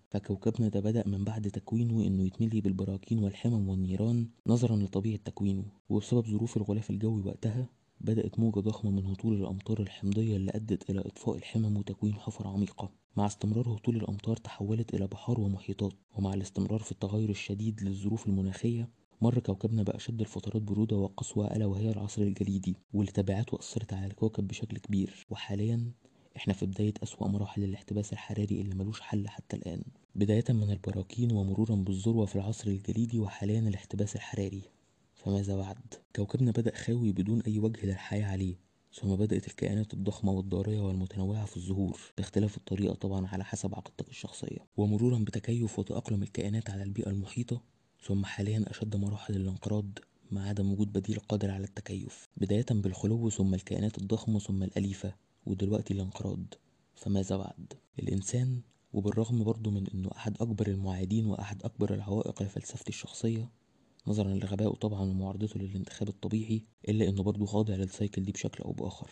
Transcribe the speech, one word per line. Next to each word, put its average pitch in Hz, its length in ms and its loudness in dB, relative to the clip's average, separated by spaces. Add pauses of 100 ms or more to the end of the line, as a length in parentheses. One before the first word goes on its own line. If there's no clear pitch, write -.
فكوكبنا 107 580 0
ده 101 120 2
بدأ 107 280 2
من 101 160 2
بعد 104 280 -2
تكوينه 113 560 2
إنه 95 160 4
يتملي 110 380 2
بالبراكين 98 580 0
والحمم 101 500 2
والنيران 98 580 2 (200)
نظرا 113 280 6
لطبيعة 101 500 2
تكوينه، 98 380 0 (260)
وبسبب 110 360 4
ظروف 110 320 0
الغلاف 104 320 0
الجوي 104 320 0
وقتها 117 480 -2 (320)
بدأت 110 380 2
موجة 110 200 4
ضخمة 107 320 0
من 98 140 2
هطول 98 360 0
الأمطار 101 380 -2
الحمضية 101 560 0
اللي 95 200 0
أدت 110 340 -2
إلى 98 100 0
إطفاء - 380 -4
الحمم 107 400 0
وتكوين 104 360 0
حفر 104 340 -6
عميقة. 98 440 -2 (240)
مع 101 100 2
استمرار 107 440 0
هطول 117 260 0
الأمطار 110 420 -2
تحولت 110 560 -2
إلى 98 140 0
بحار 117 320 -2
ومحيطات، 98 540 0 (220)
ومع 98 180 0
الاستمرار 98 460 0
في - 120 -8
التغير 107 380 0
الشديد 107 520 -2
للظروف 101 460 -2
المناخية 101 640 2 (320)
مر 120 180 6
كوكبنا 110 440 2
بأشد 110 380 -2
الفترات 107 400 -2
برودة 104 340 2
وقسوة، 101 600 0
ألا 107 100 2
وهي 101 260 2
العصر 104 300 -2
الجليدي، 98 540 2 (180)
واللي 101 180 2
تبعاته 98 480 2
أثرت - 340 -6
على 98 120 -4
الكوكب 104 420 0
بشكل 104 300 -6
كبير. 98 520 0
وحاليًا 117 640 0 (460)
احنا - 160 0
في - 120 -4
بداية 104 280 2 (100)
أسوأ - 240 -4
مراحل 101 360 0
الاحتباس 101 500 -2
الحراري 104 480 -2
اللي 98 140 -2
ملوش 101 260 -4
حل 104 260 -2
حتى - 280 -10
الآن، 87 260 -4 (340)
بداية 107 340 6
من 104 220 4
البراكين 101 600 0
ومرورا 104 440 4
بالذروة 101 500 4
في - 100 0
العصر 104 320 -2
الجليدي 110 520 2
وحاليًا 104 400 0
الاحتباس 104 560 0
الحراري. 98 460 -4 (540)
فماذا 98 400 0
بعد؟ 98 220 -4 (380)
كوكبنا 120 360 2
بدأ 117 240 2
خاوي 117 360 0
بدون 101 300 2
أي 107 180 0
وجه 110 260 0
للحياة 101 400 -2
عليه، 95 300 0 (380)
ثم 98 220 0
بدأت 98 320 2
الكائنات - 460 -2
الضخمة 98 380 0
والضارية 98 480 0
والمتنوعة 95 640 0
في 95 120 -8
الظهور، 92 420 -2 (180)
باختلاف 101 400 2
الطريقة 98 360 0
طبعًا 95 340 -2
على 95 160 -4
حسب 98 320 -4
عقيدتك - 340 -10
الشخصية، - 580 -10 (100)
ومرورا 107 420 4
بتكيف 110 600 -2
وتأقلم 104 440 -2
الكائنات 104 460 -2
على 98 140 -4
البيئة 101 260 -4
المحيطة، 110 520 -2 (420)
ثم 98 220 0
حاليًا 104 420 0
أشد 104 280 -4
مراحل 101 400 -2
الانقراض 98 640 -2 (320)
مع 98 180 -2
عدم 101 220 2
وجود 104 220 2
بديل 104 260 0
قادر 101 320 0
على 98 120 -4
التكيف، - 600 -10 (120)
بداية 104 340 2
بالخلو 107 580 2
ثم 95 240 2
الكائنات 95 440 -2
الضخمة 107 420 0
ثم 95 240 -2
الأليفة 95 500 -2 (320)
ودلوقتي 98 480 0
الانقراض. 95 600 -4 (420)
فماذا 98 420 0
بعد؟ - 360 -10 (260)
الإنسان، 123 600 0 (320)
وبالرغم 110 500 2
برضه 110 280 0
من 98 160 0
إنه 95 280 -2
أحد 107 260 -4
أكبر 107 260 0
المعادين 95 580 0
وأحد 101 380 -4
أكبر 101 300 0
العوائق 101 500 -2
لفلسفتي - 460 -6
الشخصية 113 600 -2 (580)
نظرا 104 260 2
لغبائه 98 360 2
طبعًا 101 320 0
ومعارضته 95 580 0
للانتخاب 98 500 -4
الطبيعي، 110 540 -2 (260)
إلا 107 200 4
إنه 98 140 2
برضه 101 220 2
خاضع 104 300 2
للسايكل 95 480 -2
دي 101 80 -2
بشكل - 320 -4
أو - 80 -6
بآخر. - 400 -6